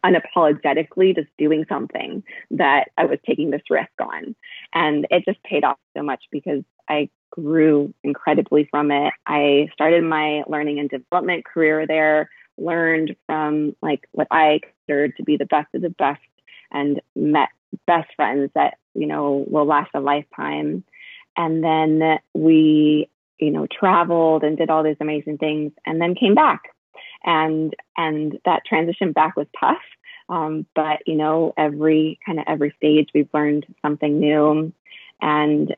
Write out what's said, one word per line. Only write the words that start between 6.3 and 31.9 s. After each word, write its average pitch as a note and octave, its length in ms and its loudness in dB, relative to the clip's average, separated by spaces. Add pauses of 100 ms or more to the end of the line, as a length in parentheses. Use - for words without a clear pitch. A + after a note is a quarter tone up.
because C#3+ 320 -6 (260)
I D3+ 200 -2 (220)
grew D#3 640 2 (100)
incredibly D3+ 680 0
from D3 200 -2
it. C#3+ 220 0 (140)
I D3 460 2
started E3 320 2
my D3+ 420 -2
learning D3 320 -4
and C#3+ 100 -4
development D#3+ 560 -4
career D#3 420 0
there, D#3 440 2 (260)
learned E3 600 -2 (100)
from, D3+ 560 -2
like, D3 300 -4
what - 180 -4
I D3+ 320 4
considered C#3+ 540 -4
to - 80 -10
be D3+ 120 2
the C#3 100 -6
best D3+ 280 -2
of - 80 -6
the E3+ 80 -4
best, C#3+ 300 -4 (500)
and C#3+ 300 -2 (160)
met D3+ 320 2 (380)
best E3+ 280 0
friends C#3 400 -2
that, D3 240 0 (160)
you D#3+ 120 -4
know, C#3+ 420 -2
will D3 160 0
last D3 300 0
a D3 60 -4
lifetime. D3 840 -4 (520)
And D#3+ 280 -2
then D#3 540 2 (160)
we, D#3 720 4 (300)
you D3+ 120 0
know, D3+ 160 -2
traveled E3+ 800 2
and D3+ 120 0
did D#3+ 140 -2
all D#3 140 2
these D3+ 160 0
amazing D3+ 380 -6
things D3+ 340 -4 (120)
and D#3+ 160 -4
then F3 140 0
came G3+ 200 2
back. C#4 400 2 (500)
And, D#3 500 0 (220)
and D3+ 480 -4
that F3 200 0
transition E3 480 -2
back D#3+ 240 0
was D3 100 -2 (120)
tough. - 240 0 (460)
Um, D#3 460 -4
but, D#3 320 -2
you D#3+ 100 -2
know, D#3 400 0
every, D#3 680 0